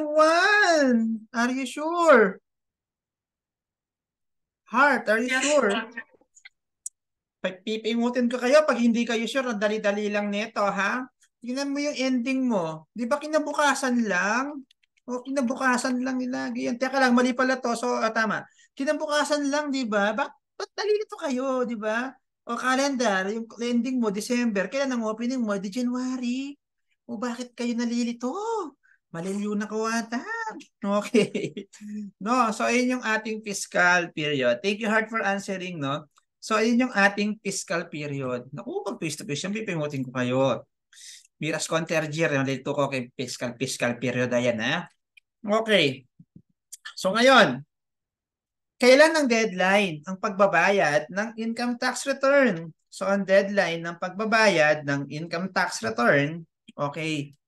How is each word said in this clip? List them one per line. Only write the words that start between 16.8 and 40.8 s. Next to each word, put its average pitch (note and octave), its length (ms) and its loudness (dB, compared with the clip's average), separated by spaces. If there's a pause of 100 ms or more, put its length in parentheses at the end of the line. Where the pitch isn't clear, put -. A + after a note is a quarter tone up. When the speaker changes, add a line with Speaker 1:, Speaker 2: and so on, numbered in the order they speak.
Speaker 1:
lang, C4 160 4
mali B3 240 4
pala C4 240 0
to. A#3 160 -2
So, B3 240 -2
ah, A#3 80 0
tama. A3 400 -2 (240)
Kinabukasan D4 800 -2
lang, D4 160 -2
di C4+ 160 -2
ba? G#3 320 0
Ba-, C#4+ 160 -4
ba't - 400 -14
nalilito G#4 480 -2
kayo, B3+ 480 -2
di A#3+ 80 -6
ba? A3 320 -4 (400)
O, A#3+ 80 -6
calendar, B3 720 0
yung A3+ 160 -6 (160)
ending A#3+ 400 0
mo, A3 80 0
December. G#3+ 640 -2
Kailan C4+ 240 -2
ang A3+ 80 -2
opening A#3 400 -4
mo? G#3 160 -2
Di G3+ 80 -6
January. B3+ 880 -4 (480)
O, A#3 160 -12
bakit B3 320 -8
kayo A#3+ 240 -4
nalilito? A#3+ 560 -2 (800)
Maliliw G3 400 -6
na G#3 160 -4
kawatan. A#3+ 880 -4 (240)
Okay. G3+ 720 0 (320)
<laughs> G#3 400 -12
No, A#3+ 320 2
so, A3+ 80 -4
ayun B3 320 2
yung B3 80 -8
ating A3 400 -4
fiscal F3+ 720 2
period. C#3 480 0
Thank G#3 160 -2
you, A3+ 80 -2
Heart, A3 240 0
for A3+ 80 -2
answering, F#3+ 560 -4
no? C#3+ 320 -4 (320)
So, A3 200 -2
ayun A#3+ 280 4
yung - 80 -10
ating G3+ 440 2
fiscal F3 480 -6
period. C3+ 640 -6
Naku, D#4+ 320 -8
pag - 160 -8
face-to-face D#3+ 480 -6
yan, G#3 80 -4
pipingutin D3+ 480 -4
ko B2 80 -10
kayo. B2+ 520 0 (760)